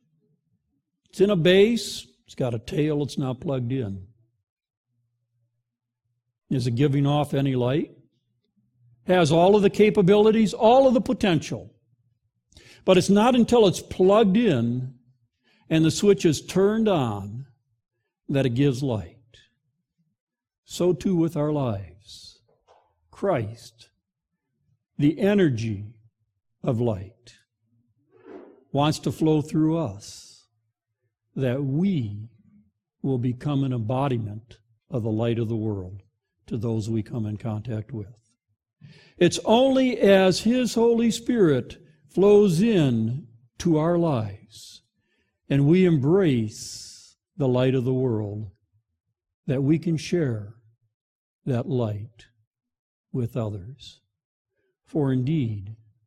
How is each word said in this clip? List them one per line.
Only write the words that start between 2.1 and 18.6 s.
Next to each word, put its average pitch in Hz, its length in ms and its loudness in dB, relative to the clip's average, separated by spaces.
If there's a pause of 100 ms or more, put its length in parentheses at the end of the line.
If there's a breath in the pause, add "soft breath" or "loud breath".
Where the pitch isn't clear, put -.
It's - 100 -20
got 123 200 -4
a 113 40 -4
tail. 147 460 -4
It's - 140 -10
not 127 220 -6
plugged 131 300 -6
in. 98 380 -8 (2500)
Is 127 160 -2
it 123 80 -2
giving 139 320 0
off 143 280 -2
any 139 200 -2
light? 127 380 -2 (1120)
Has 180 240 2
all 175 240 4
of 208 80 4
the 196 80 4
capabilities, 208 840 4
all 247 360 6
of 247 60 2
the 262 60 2
potential. 151 720 -2 (1120 soft breath)
But 185 140 6
it's - 100 0
not 214 280 4
until 233 320 4
it's - 120 -2
plugged 196 560 2
in 127 580 0 (760)
and 160 140 2
the 160 80 2
switch 202 320 2
is 160 200 2
turned 214 440 0
on 117 580 -4 (840)
that 135 180 0
it 127 40 0
gives 131 320 0